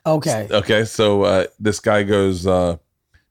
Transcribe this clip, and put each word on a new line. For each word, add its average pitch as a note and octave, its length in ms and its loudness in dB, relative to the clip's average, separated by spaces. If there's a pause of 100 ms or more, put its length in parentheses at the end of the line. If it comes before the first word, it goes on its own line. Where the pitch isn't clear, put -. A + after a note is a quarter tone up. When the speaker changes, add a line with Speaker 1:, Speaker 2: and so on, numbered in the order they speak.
Speaker 1:
Okay. C#3+ 440 -2
Speaker 2:
Okay, G#2+ 360 0
so, G#2 380 2
uh, F#2 220 2 (140)
this G#2 200 -2
guy G#2 220 0
goes, G2 440 0
uh, F2+ 320 0 (520)